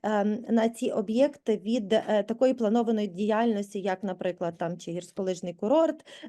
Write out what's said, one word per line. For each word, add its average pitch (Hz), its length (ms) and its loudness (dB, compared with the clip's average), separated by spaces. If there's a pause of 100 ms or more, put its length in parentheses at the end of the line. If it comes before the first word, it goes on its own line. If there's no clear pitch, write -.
ем, 214 460 0
на 226 200 4
ці 233 220 -4
об'єкти 226 760 0
від, 214 260 0
е, 214 300 2
такої 240 320 2
планованої 226 540 2
діяльності, 208 720 0
як, 185 240 -4
наприклад, 180 540 -4
там, 170 200 -6
чи - 120 -12
гірськолижний 180 640 -6
курорт, 311 520 2 (220)